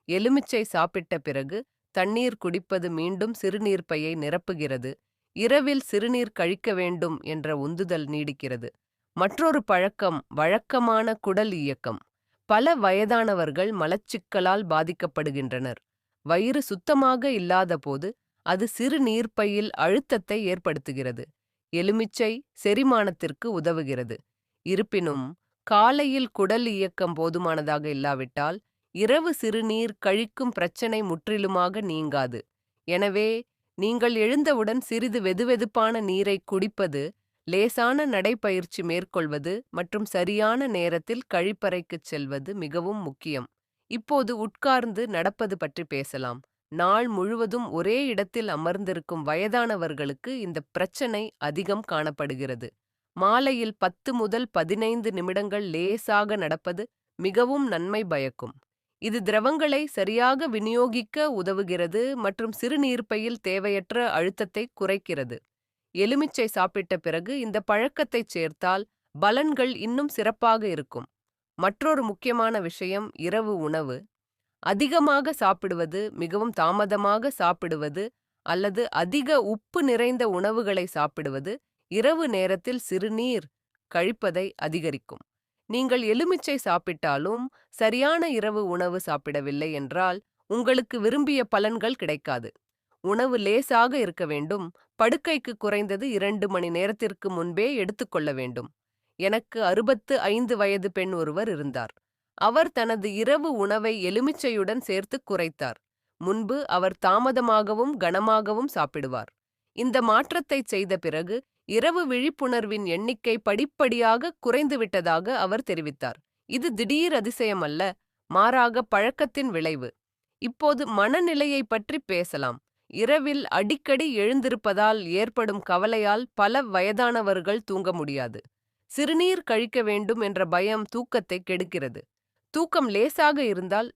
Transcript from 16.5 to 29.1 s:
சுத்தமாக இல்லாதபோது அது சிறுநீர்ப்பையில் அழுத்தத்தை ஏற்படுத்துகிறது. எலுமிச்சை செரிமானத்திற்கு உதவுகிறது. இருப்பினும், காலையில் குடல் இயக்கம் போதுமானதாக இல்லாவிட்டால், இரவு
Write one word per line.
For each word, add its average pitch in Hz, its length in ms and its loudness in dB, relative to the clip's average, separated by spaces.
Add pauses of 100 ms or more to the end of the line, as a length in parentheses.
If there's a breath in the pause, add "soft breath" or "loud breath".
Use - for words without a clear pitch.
சுத்தமாக 262 680 2
இல்லாதபோது 175 800 0 (380)
அது 190 220 0 (100)
சிறுநீர்ப்பையில் 220 920 0
அழுத்தத்தை 208 760 0
ஏற்படுத்துகிறது. 135 800 -4 (480)
எலுமிச்சை 214 720 0 (220)
செரிமானத்திற்கு 208 840 2
உதவுகிறது. 147 680 -2 (500)
இருப்பினும், 175 580 0 (420)
காலையில் 262 640 4
குடல் 214 360 2
இயக்கம் 190 460 -2
போதுமானதாக 160 760 -2
இல்லாவிட்டால், 143 720 -2 (360)
இரவு 277 400 2